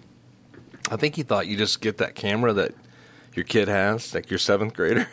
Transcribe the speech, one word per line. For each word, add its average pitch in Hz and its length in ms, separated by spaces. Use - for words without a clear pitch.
I 113 60
think 151 200
he 156 60
thought 101 240
you 101 120
just - 240
get 107 160
that - 160
camera 110 400
that 95 180
your 90 100
kid 104 240
has, 104 460
like - 160
your 95 80
seventh 104 340
grader, 85 400